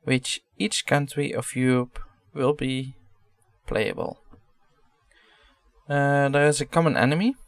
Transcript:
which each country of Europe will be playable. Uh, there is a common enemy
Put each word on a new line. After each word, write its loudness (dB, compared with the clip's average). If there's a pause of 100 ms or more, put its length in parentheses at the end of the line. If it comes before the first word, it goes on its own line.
which -2 (160)
each -4
country -2
of -8
Europe 0 (340)
will 0
be -6 (720)
playable. -4 (1700)
Uh, 2
there 4
is 2
a -2
common 2
enemy 2 (120)